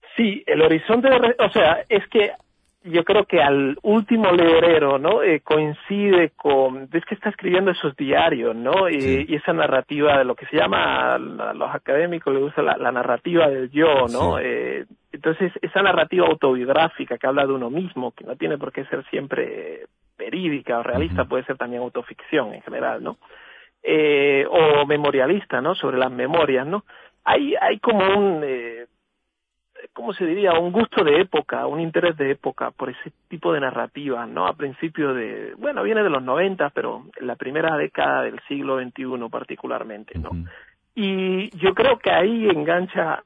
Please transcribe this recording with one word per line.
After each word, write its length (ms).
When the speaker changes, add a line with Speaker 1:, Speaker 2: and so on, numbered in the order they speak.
Speaker 1:
Sí, 320
el 140
horizonte 480
de 80
re-, 220
o 100
sea, 400
es 180
que 240
yo 200
creo 220
que 160
al 400
último 500
lebrero, 680
¿no? 240
Eh, 180
coincide 960
con, 580
es 120
que 100
está 140
escribiendo 420
esos 240
diarios, 600
¿no? 320
Eh, 140
Speaker 2:
Sí. 260
Speaker 1:
y 80
esa 180
narrativa 680
de 40
lo 120
que 100
se 120
llama, 580
a 20
los 560
académicos 600
les 100
gusta 180
la, 160
la 140
narrativa 580
del 220
yo, 360
¿no? 300
Speaker 2:
Sí. 60
Speaker 1:
Eh, 420
entonces, 400
esa 180
narrativa 460
autobiográfica 920
que 100
habla 200
de 60
uno 180
mismo, 400
que 120
no 120
tiene 240
por 120
qué 140
ser 240
siempre 800
verídica 640
o 40
realista, 400
Speaker 2:
Ujú. 60
Speaker 1:
puede 160
ser 120
también 240
autoficción 720
en 80
general, 420
¿no? 140
Eh, 680
o 360
memorialista, 720
¿no? 140
Sobre 240
las 140
memorias, 560
¿no? 180
Hay, 360
hay 200
como 260
un... 260
Eh, 420
¿cómo 200
se 120
diría? 280
Un 180
gusto 320
de 180
época, 460
un 120
interés 380
de 140
época 400
por 180
ese 220
tipo 260
de 60
narrativa, 680
¿no? 220
A 60
principios 640
de, 420
bueno, 260
viene 200
de 60
los 140
noventa, 480
pero 320
la 160
primera 420
década 460
del 240
siglo 300
veintiuno 520
particularmente, 880
¿no? 120
Speaker 2:
Ujú. 160
Speaker 1:
Y 640
yo 180
creo 240
que 120
ahí 380
engancha 760